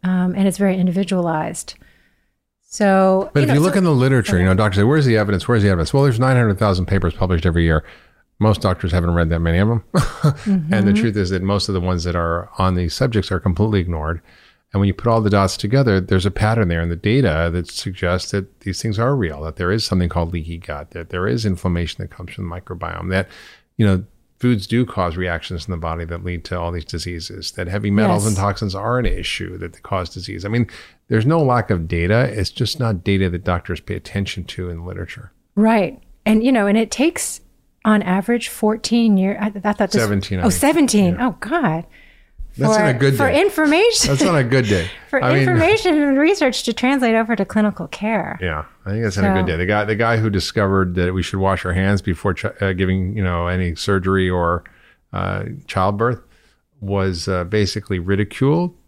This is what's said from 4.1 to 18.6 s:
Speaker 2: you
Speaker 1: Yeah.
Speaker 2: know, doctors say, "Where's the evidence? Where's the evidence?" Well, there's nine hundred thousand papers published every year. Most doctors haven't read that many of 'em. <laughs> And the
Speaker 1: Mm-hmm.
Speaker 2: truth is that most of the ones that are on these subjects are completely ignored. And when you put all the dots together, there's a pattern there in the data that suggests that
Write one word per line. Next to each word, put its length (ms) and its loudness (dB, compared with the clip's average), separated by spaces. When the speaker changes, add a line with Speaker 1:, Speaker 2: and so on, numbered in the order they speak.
Speaker 2:
you 60 4
Speaker 1:
Yeah. 60 4
Speaker 2:
know, 60 4
doctors 240 2
say, 40 6
"Where's 220 4
the 120 4
evidence? 320 0
Where's 140 4
the 60 6
evidence?" 240 0
Well, 100 4
there's 160 2
nine 180 4
hundred 200 4
thousand 280 2
papers 280 0
published 320 0
every 200 2
year. 180 2
Most 220 2
doctors 300 0
haven't 220 2
read 160 2
that 100 0
many 200 2
of 100 4
'em. 180 0
<laughs> 60 -20
And 760 0
the 200 2
Speaker 1:
Mm-hmm. 20 4
Speaker 2:
truth 240 0
is 120 -2
that 140 -2
most 260 0
of 40 -2
the 80 0
ones 240 -2
that 100 -2
are 420 -2
on 180 2
these 180 -2
subjects 380 -2
are 80 -2
completely 400 0
ignored. 420 -4
And 60 0
when 80 2
you 60 0
put 140 -4
all 140 2
the 80 2
dots 260 2
together, 460 2
there's 240 0
a 60 0
pattern 360 0
there 140 0
in 80 -2
the 60 -4
data 580 0
that 160 -4
suggests 600 -4
that 300 -6